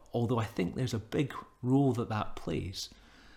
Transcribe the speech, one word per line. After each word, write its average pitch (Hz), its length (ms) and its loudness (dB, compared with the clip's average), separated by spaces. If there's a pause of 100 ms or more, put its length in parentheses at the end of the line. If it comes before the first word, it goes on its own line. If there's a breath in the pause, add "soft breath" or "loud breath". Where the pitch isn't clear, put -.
(140)
although 120 260 2
I 110 60 0
think - 300 -2
there's 127 180 -2
a 120 60 0
big 151 340 0 (280)
role 131 320 4
that 113 160 -2
that 107 260 -2
plays - 540 -4 (480 soft breath)